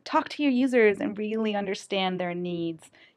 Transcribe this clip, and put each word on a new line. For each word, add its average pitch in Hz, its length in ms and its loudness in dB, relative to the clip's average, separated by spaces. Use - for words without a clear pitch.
talk - 260 -2
to - 120 -6
your 285 80 4
users 240 480 4
and 208 200 -4
really 214 360 -2
understand 196 640 -2
their 180 140 -2
needs. 170 580 -6